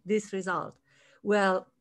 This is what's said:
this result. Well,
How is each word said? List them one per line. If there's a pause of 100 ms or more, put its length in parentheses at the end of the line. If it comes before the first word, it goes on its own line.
this
result. (480)
Well, (160)